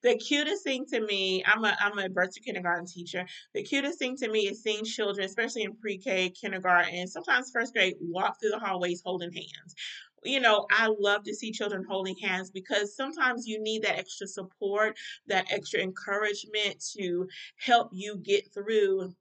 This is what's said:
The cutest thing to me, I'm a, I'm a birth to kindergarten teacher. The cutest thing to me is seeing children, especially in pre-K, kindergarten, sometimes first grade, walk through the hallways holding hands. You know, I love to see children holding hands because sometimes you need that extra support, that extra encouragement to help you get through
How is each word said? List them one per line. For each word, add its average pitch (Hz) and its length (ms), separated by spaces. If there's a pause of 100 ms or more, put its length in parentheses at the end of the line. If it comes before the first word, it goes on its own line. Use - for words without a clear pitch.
The 240 140
cutest 294 480
thing 262 300
to 233 80
me, 190 440
I'm 220 200
a, 202 160
I'm 208 180
a 190 80
birth 185 280
to - 40
kindergarten 175 460
teacher. 180 400 (280)
The 208 100
cutest 285 360
thing 254 180
to 233 120
me 214 180
is 196 160
seeing 214 220
children, 202 400
especially 226 380
in 196 120
pre-K, 190 540
kindergarten, 180 800
sometimes 247 420
first 233 220
grade, 190 260
walk 180 460
through 208 140
the 226 60
hallways 180 380
holding 180 300
hands. - 420 (480)
You 269 160
know, 214 320
I 220 180 (100)
love 202 260
to 214 100
see 220 160
children 208 360
holding 190 300
hands 190 320
because 202 460
sometimes 262 500
you 214 160
need 220 220
that 196 160
extra - 280
support, 202 680 (300)
that 190 240
extra - 300
encouragement 208 1000 (140)
to 180 300 (300)
help 240 360
you 202 240
get 196 360
through 196 680